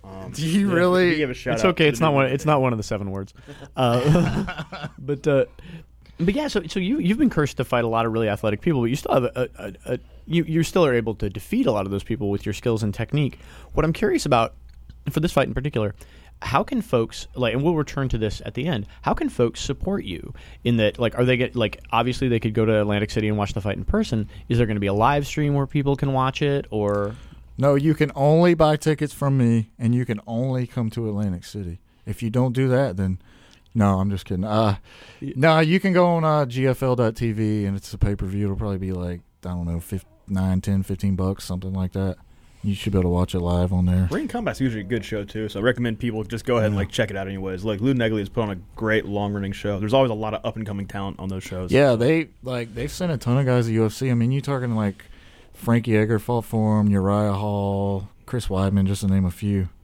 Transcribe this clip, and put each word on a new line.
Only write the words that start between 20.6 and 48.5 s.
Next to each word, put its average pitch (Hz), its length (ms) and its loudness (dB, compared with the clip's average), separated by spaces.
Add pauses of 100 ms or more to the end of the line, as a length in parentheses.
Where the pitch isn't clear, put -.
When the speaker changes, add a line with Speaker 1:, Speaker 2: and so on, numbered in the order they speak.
Speaker 3:
in 120 140 2
that, 107 220 2
like, 117 180 0
are 123 80 4
they 127 120 2
get, 123 180 -2
like, 110 240 -2 (120)
obviously 120 360 0
they 117 120 2
could 110 140 -2
go 110 120 2
to 107 160 4
Atlantic 104 280 0
City 107 180 -2
and 107 100 0
watch 101 160 -2
the 104 80 -4
fight 98 160 -4
in - 80 -6
person. 202 440 0 (200)
Is 117 100 2
there 117 80 4
gonna 104 120 -2
be 98 80 0
a 98 60 2
live 139 320 2
stream 143 300 0
where 139 100 0
people 143 300 0
can 139 180 -2
watch 131 280 0
it, 139 280 0
or? 104 460 0 (420)
Speaker 2:
No, 139 180 4
you 147 200 4
can 143 200 2
only 165 380 6
buy 156 220 4
tickets 151 380 -2
from 139 240 0
me, 117 420 4
and 120 160 2
you 123 100 0
can 107 220 -4
only 123 400 -4
come 117 240 -4
to 113 160 -4
Atlantic 101 380 -4
City. 87 340 -10 (260)
If - 160 -8
you 117 80 -4
don't 123 240 0
do 131 140 2
that, 127 300 2
then, 92 200 0 (560)
no, 101 260 4
I'm 98 120 0
just 95 140 -6
kidding. 92 180 -4
Uh, 107 320 2 (460)
Speaker 3:
Y- 135 140 -10
Speaker 2:
no, 156 240 4
you 165 200 4
can 190 140 2
go 175 120 6
on, 170 200 2
uh, 151 200 2
G 131 220 0
F 127 160 0
L 127 120 2
dot 113 200 2
T 117 160 -2
V, 107 340 0
and 98 100 0
it's - 180 -10
a 98 40 -12
pay-per-view. 101 480 0
It'll 98 120 -2
probably 101 200 -4
be, 92 140 -4
like, 87 300 -6 (240)
I 90 40 -6
don't 87 160 -4
know, 85 140 -4
fif-, - 260 -8 (220)
nine, 92 340 0
ten, 98 220 0
fifteen 98 320 -2
bucks, 95 300 -2
something 95 280 -6
like 92 200 -2
that. 95 240 -4 (460)
You 101 100 0
should 98 200 -4
be 98 40 4
able 87 140 4
to - 20 2
watch 90 220 0
it 90 60 0
live 87 300 2
on 90 140 2
there. 90 260 4
Speaker 1:
Ring 269 160 -2
Combat's 196 320 -4
usually 117 220 0
a 92 40 -8
good 107 200 -2
show, 104 180 -6
too, 107 260 -6
so 101 100 -8
I 101 40 -2
recommend 120 360 0
people 110 240 -4
just 107 220 -8
go 123 120 0
ahead 110 100 2
and, 104 80 2
Speaker 2:
Yeah. 101 40 0
Speaker 1:
like, 98 100 -2
check 104 220 -2
it 98 40 -6
out 98 120 -6
anyways. 95 360 -6
Like, 104 160 -2
Lou 131 140 2
Negley 110 280 0
has 98 80 -4
put 120 120 -4
on 107 80 -2
a 98 60 -4 (200)